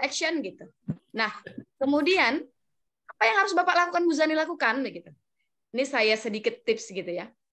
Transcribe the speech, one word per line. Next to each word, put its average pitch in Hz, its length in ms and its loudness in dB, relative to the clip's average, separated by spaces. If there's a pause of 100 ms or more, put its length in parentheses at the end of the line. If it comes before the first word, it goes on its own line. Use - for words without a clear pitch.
action 320 400 -2
gitu. - 240 -14 (480)
Nah, 220 160 -2 (480)
kemudian 294 640 2 (640)
apa - 160 -2
yang 427 160 4
harus 403 160 2
Bapak 359 160 4
lakukan, 349 320 2
Muzani 311 320 2
lakukan 277 480 0
begitu? 175 240 -12 (640)
Ini 240 120 0
saya 226 280 2
sedikit 214 480 -4
tips 214 320 -2
gitu 180 160 -8
ya. 175 160 -6 (280)